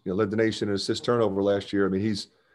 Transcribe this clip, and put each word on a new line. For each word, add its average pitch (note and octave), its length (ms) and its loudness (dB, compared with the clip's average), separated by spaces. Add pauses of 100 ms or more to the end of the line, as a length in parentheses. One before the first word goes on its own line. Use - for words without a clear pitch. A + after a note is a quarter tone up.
you F#2 80 -4
know, F#2 60 -2
led G#2 140 0
the G#2+ 60 -2
nation A2 300 0
in G2+ 80 0
assist A2 300 -4
turnover G#2+ 360 2
last G2+ 300 0
year. G2 140 2
I F#2+ 40 2
mean, F#2+ 120 0
he's, G#2+ 260 -2 (280)